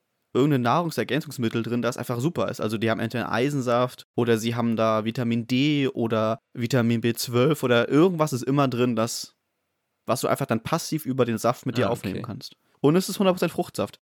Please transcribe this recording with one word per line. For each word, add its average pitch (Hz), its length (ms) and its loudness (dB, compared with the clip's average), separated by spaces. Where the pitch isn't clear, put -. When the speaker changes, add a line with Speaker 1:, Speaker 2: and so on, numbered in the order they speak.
Speaker 1:
irgendein 135 280 4
Nahrungsergänzungsmittel 120 1000 -2
drin, 117 180 -2
das 120 160 -2
einfach 120 220 -6
super 127 300 -2
ist. - 120 -8
Also 110 160 -2
die 110 140 0
haben 95 80 -2
entweder 113 320 -4
Eisensaft 123 720 0
oder 117 220 2
sie 117 180 -2
haben 117 220 0
da 110 260 2
Vitamin 117 440 -2
D 139 420 2
oder 113 480 0
Vitamin 117 480 2
B 117 120 2
zwölf 127 500 0
oder 120 260 2
irgendwas 156 440 4
ist 123 100 -4
immer 139 240 2
drin, 123 280 0
das, - 400 -4
was 113 160 0
du - 60 0
einfach 135 180 0
dann 113 160 0
passiv - 460 -4
über 127 180 0
den 113 140 0
Saft - 260 0
mit 127 120 -4
dir 117 100 2
Speaker 2:
Ah, 107 40 0
Speaker 1:
aufnehmen 98 280 -4
Speaker 2:
okay. - 80 -8
Speaker 1:
kannst. - 280 -14
Und 147 140 6
es 185 140 0
ist 190 80 -6
hundert 190 180 4
Prozent 175 160 -2
Fruchtsaft. - 480 -6